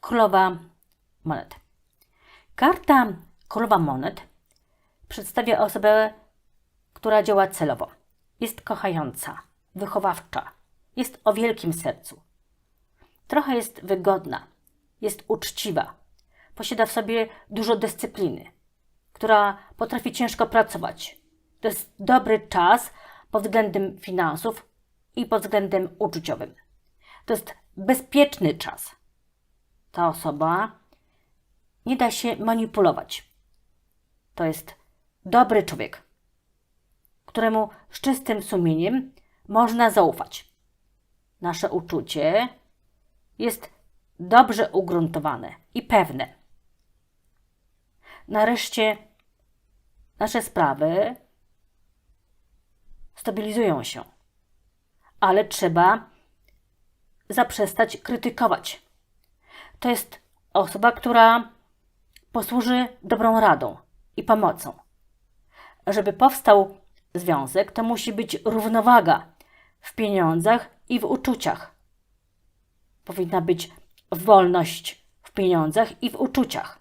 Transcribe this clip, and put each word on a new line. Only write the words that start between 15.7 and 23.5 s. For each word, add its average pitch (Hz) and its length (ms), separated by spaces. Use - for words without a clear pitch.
posiada 220 320
w 220 60
sobie 226 360
dużo 220 260
dyscypliny, 196 760
która 208 460
potrafi 233 360
ciężko 233 340
pracować. - 720
To 226 80
jest - 300
dobry 220 500
czas 196 420
pod 214 120
względem 196 560